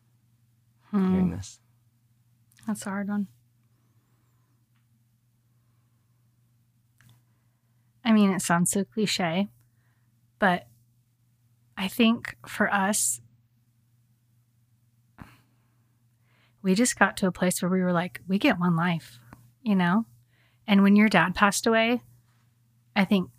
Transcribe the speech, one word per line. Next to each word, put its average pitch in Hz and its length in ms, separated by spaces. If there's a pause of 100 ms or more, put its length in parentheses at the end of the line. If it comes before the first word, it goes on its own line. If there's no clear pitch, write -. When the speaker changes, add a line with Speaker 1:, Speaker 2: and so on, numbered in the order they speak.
(920)
Speaker 1:
Hmm. 190 200
Speaker 2:
hearing 185 200
this? 95 280 (1080)
Speaker 1:
That's 208 180
a 202 40
hard 196 180
one. 208 180 (4000)
I 226 80
mean, 208 180
it 185 120
sounds 175 280
so 196 140
cliche, 190 640 (880)
but 180 280 (1080)
I 190 120
think 233 480 (100)
for - 260
us, 202 480 (3500)
we 190 120
just 240 240
got - 200
to 202 80
a 180 60
place - 300
where 175 80
we 185 120
were 180 100
like, 175 360
"We 190 100
get 220 200
one 175 180
life," 170 420 (440)
you 214 120
know? 185 320 (600)
And 196 160
when 196 140
your 214 120
dad 180 260
passed 202 320
away, 226 360 (920)
I 202 80
think, 185 340